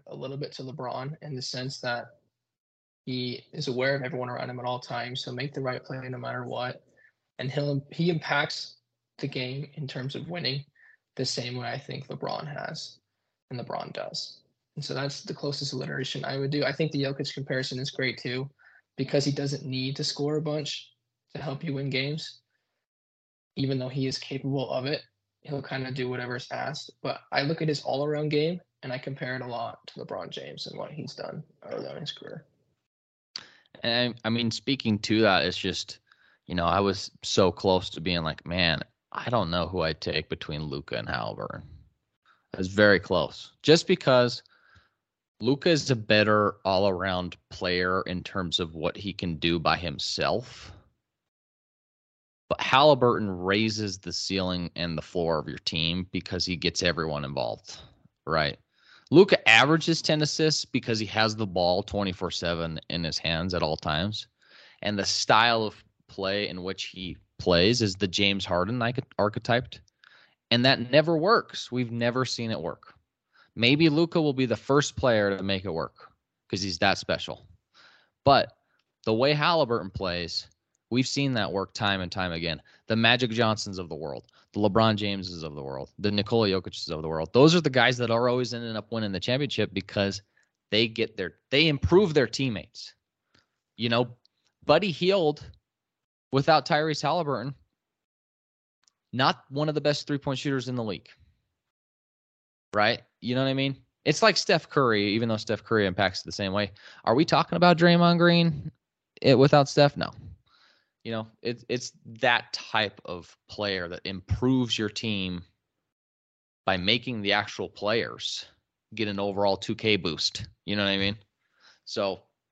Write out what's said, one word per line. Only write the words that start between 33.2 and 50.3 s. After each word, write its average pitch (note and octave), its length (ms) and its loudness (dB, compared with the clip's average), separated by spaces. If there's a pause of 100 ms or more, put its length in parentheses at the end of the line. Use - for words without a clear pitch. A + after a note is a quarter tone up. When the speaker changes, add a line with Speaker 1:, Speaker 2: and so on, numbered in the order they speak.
Speaker 2:
And, A#2+ 400 0
I A2 60 -2
mean, A#2 220 0
speaking A2+ 480 -2
to A2 220 2
that, F#2 240 6
it's F2+ 120 -2
just, - 420 -6 (460)
you - 100 -6
know, E2+ 100 0
I F2 140 2
was G2+ 300 0 (140)
so F#2 280 4
close F#2 400 2
to E2+ 100 -10
being F2 220 -2
like, D#2 220 -6
"Man, E2+ 360 2 (300)
I - 180 -8
don't G#2+ 200 0
know E2+ 180 0
who F2+ 140 -2
I'd D#2+ 200 -2
take D#2+ 280 -4
between D#2 340 -6
Luka C#2 340 -8
and A1+ 100 -6
Haliburton." G#1+ 560 -6 (880)
I - 40 -8
was F#2 100 -4
very G2 320 6
close. - 520 -2 (100)
Just D#3+ 260 6
because B2 540 4 (1000)
Luka C#3 300 2
is D3 220 2
a B2+ 40 2
better G#2+ 680 4
all-around F#2 720 0 (120)
player F2+ 540 0
in F2+ 200 -6
terms F2+ 360 -4
of E2 140 -4
what D#2+ 240 -4
he F#2+ 160 -8
can E2+ 240 -4
do E2+ 220 0
by D#2 180 2
himself. E2 920 -6 (1800)